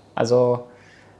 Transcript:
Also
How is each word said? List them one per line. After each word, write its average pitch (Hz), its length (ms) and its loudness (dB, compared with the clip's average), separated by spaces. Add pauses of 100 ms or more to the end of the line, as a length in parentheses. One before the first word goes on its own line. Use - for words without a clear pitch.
(140)
Also 123 520 0 (540)